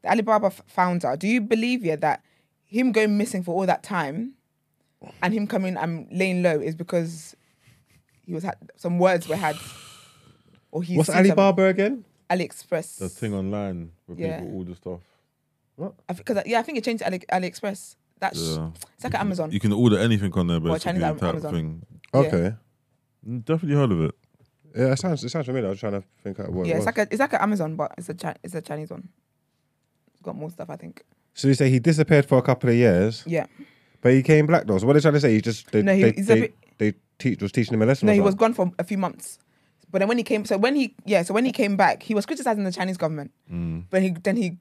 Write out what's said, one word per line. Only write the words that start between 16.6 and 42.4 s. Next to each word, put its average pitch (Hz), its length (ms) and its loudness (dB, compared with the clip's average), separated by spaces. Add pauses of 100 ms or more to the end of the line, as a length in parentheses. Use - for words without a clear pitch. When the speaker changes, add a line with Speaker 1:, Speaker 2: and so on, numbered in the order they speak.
Speaker 1:
I - 20 -6
think 277 160 -8
it 220 60 -8
changed 226 180 -4
to - 40 -6
Ali, 185 140 -4
AliExpress. 185 760 -6 (240)
That's - 180 -6 (180)
Speaker 3:
Yeah. 80 140 -8 (240)
Speaker 1:
it's - 100 -18
like 247 100 -6
an - 60 -2
Amazon. 180 320 -4
Speaker 3:
You - 80 -2
can 104 120 0
order 107 260 4
anything 101 340 0
on 87 140 0
there, 85 140 0
Speaker 1:
Well, 85 140 0
Speaker 3:
basically, 165 260 -4
Speaker 1:
Chinese - 20 -2
Am-, 82 160 -2
Speaker 3:
type 90 120 -2
Speaker 1:
Amazon. 151 240 -6
Speaker 3:
thing. 80 320 -8 (260)
Speaker 1:
Yeah. 131 80 4
Speaker 2:
Okay. 95 340 0 (720)
Speaker 3:
Mm, 120 160 -8
definitely 160 320 -2
heard 135 160 4
of 85 100 2
it. 73 120 -2 (640)
Speaker 2:
Yeah, 131 160 2
it 131 60 0
sounds, 170 240 -4
it 120 60 -8
sounds 147 180 -6
familiar. 127 220 -2
I - 20 -2
was 98 100 -6
trying 104 120 -4
to 98 120 -6 (180)
think 98 180 -10
out 95 120 -8
what - 140 -4
Speaker 1:
Yeah, 165 80 0
Speaker 2:
it - 40 0
Speaker 1:
it's - 80 0
Speaker 2:
was. - 0 -
Speaker 1:
like 233 120 -4
a, 214 40 0 (100)
it's 220 80 -4
like - 120 0
an - 80 0
Amazon, 175 360 -2
but 151 220 -6
it's 175 100 -14
a - 60 -10
Chi-, 180 280 -10
it's 175 120 -16
a 165 80 -8
Chinese 151 280 -12
one. 185 180 -16 (1040)
It's - 100 -20
got - 140 -10
more 156 140 -12
stuff, 170 200 -16
I 151 60 -12
think. - 280 -20 (300)
Speaker 2:
So - 140 0
you 139 60 6
say 131 160 4
he 131 80 4
disappeared 151 480 4
for 131 120 4
a 123 40 4
couple 123 280 2
of 117 60 6
years, 110 500 4
Speaker 1:
Yeah. 165 200 -4 (540)
Speaker 2:
but 123 120 6
he 135 100 6
came 151 240 6
back 160 200 2
though. 101 120 2
So 104 80 0
what 143 100 6
are 151 40 8
they - 20 -4
trying 151 120 4
to 147 60 4
say? 123 140 4
He 110 60 4
just 113 320 -6
they, 214 100 4
Speaker 1:
No, 196 120 4
he, 196 80 4
Speaker 2:
they, 113 100 6
Speaker 1:
he's 196 180 -2
a 226 40 10
Speaker 2:
they, 226 60 6
Speaker 1:
bit 233 140 -2 (240)
Speaker 2:
they 104 160 0 (240)
teach, 120 240 -2
was 98 100 -4
teaching 120 220 0
him 110 80 2
a 110 40 4
lesson 139 200 2
Speaker 1:
No, 214 60 6
Speaker 2:
or - 20 6
Speaker 1:
he 202 60 4
was 196 120 2
Speaker 2:
something? 226 220 2
Speaker 1:
gone 180 160 -2
for - 80 -20
a 180 60 -4
few 196 140 -6
months. - 400 -8 (520)
But 190 100 -2
then 196 80 0
when 240 100 0
he 233 60 -2
came, 208 200 -2
so 196 140 -2
when 247 160 2
he, 262 200 0 (100)
yeah, 190 180 2
so 185 120 -4
when 233 100 2
he 254 80 0
came 202 240 0
back, 180 260 2
he 220 120 -4
was 202 120 0
criticizing 240 380 -2